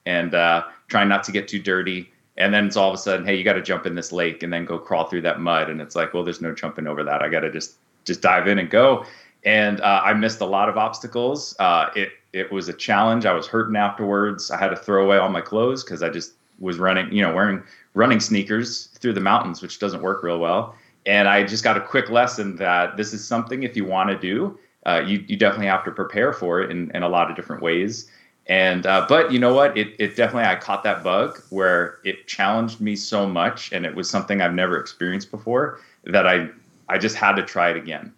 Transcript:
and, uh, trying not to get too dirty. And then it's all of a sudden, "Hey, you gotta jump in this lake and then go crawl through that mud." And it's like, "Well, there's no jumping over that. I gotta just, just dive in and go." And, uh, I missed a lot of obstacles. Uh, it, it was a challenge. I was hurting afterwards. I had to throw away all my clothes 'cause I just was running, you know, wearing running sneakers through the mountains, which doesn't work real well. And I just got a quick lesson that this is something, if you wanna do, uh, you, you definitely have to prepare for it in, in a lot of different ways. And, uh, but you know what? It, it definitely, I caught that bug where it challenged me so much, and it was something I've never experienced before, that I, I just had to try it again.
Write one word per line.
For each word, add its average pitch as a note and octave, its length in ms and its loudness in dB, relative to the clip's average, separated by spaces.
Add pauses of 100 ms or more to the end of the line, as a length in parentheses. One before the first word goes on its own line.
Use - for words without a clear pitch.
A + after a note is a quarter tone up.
and, E2+ 260 -2
uh, E2+ 300 4 (240)
trying G2+ 200 2
not G2 180 2
to G#2 60 -8
get G2 160 -4
too G2+ 120 -8
dirty. F#2 520 -4 (260)
And G2 160 2
then G#2 120 4
it's G2 120 -4
all F#2+ 120 4
of F#2 60 -2
a - 20 -10
sudden, F#2 280 -2
"Hey, G2+ 100 0
you F#2 80 -4
gotta F#2+ 180 2
jump F#2 240 -4
in F2 100 -4
this E2+ 160 -8
lake E2+ 300 -2
and E2+ 100 -6
then E2+ 140 -4
go E2 140 -6
crawl E2 260 -2
through F2 160 -4
that E2 180 0
mud." E2 300 0
And D#2 100 -6
it's - 160 -12
like, E2 180 -2
"Well, F2 100 -2
there's E2+ 180 -6
no E2 120 -6
jumping D#2 340 -8
over D2+ 160 -4
that. C#2+ 180 -2
I D2+ 80 0
gotta D#2 220 0
just, D#2 240 -10 (280)
just - 180 -4
dive F2+ 260 4
in G2+ 100 4
and E2+ 120 -2
go." B2 360 4 (400)
And, G#2 360 2
uh, G2 220 4
I G#2 100 4
missed G#2+ 280 0
a G2 40 0
lot G2 240 2
of G#2+ 80 -2
obstacles. A#2+ 800 -4
Uh, E2+ 360 4
it, G2 140 -2 (240)
it F#2+ 180 -4
was F#2 180 -4
a E2+ 40 -8
challenge. A2+ 520 2
I F#2 80 4
was E2 140 -2
hurting A2+ 280 -2
afterwards. G2+ 760 -2
I E2+ 60 -4
had F#2+ 120 2
to D#2+ 60 -2
throw G2 280 2
away G2 140 6
all F#2 120 4
my F2 120 -2
clothes B2 420 0
'cause F2 200 -8
I E2 60 -2
just E2 240 -8 (260)
was F2+ 200 -6
running, F#2 320 0
you G#2 100 2
know, E2+ 120 2
wearing G2 280 2 (320)
running A2+ 260 4
sneakers A2 720 -2 (100)
through A#2+ 140 -2
the G2 80 -2
mountains, G2 400 0
which F2 180 -14
doesn't F#2 220 -4
work F#2 220 -4
real E2+ 160 -2
well. F2 360 -2 (300)
And G2+ 220 4
I G2+ 160 6
just G#2 200 -4
got G#2+ 120 4
a G2+ 60 -2
quick A#2+ 280 -2
lesson A2 480 2
that F2+ 380 0
this G#2 180 -6
is G#2+ 120 -12
something, B2 380 -4
if A#2+ 120 -8
you G#2 80 -2
wanna F#2+ 340 0
do, A2+ 400 -4 (280)
uh, F2 200 2
you, G2 220 -2
you G#2 80 -2
definitely G2+ 320 2
have F#2 180 0
to F2+ 60 -6
prepare G#2+ 400 -2
for F2+ 300 -2
it F2+ 100 -4
in, E2+ 220 -6
in F2 100 -4
a F2 60 0
lot F2 200 2
of - 60 -8
different D#2+ 280 -12
ways. F2+ 460 -2 (380)
And, F#2 380 2
uh, F#2+ 240 4
but D#3 220 4
you B2 80 2
know B2 140 4
what? C#3 240 4
It, G#2 220 -4
it G#2 160 -2
definitely, A#2 340 2
I F#2 60 2
caught G2+ 280 -6
that F#2 200 0
bug G2+ 360 0 (100)
where F2+ 540 0
it - 240 -8
challenged A2 540 -2
me G#2 140 -2
so G2+ 320 -2
much, F#2 440 -2
and F2 140 -4
it D#2 100 -8
was F2+ 140 -6
something G2 320 -2
I've F2 120 2
never F2+ 260 0
experienced F#2 520 -6
before, A#2+ 480 -4 (260)
that F2+ 220 4
I, F2+ 220 2 (400)
I F#2+ 80 0
just G#2 180 -2
had G2+ 220 2
to F#2 60 -2
try F2 260 0
it E2 80 -2
again. D#2+ 400 -10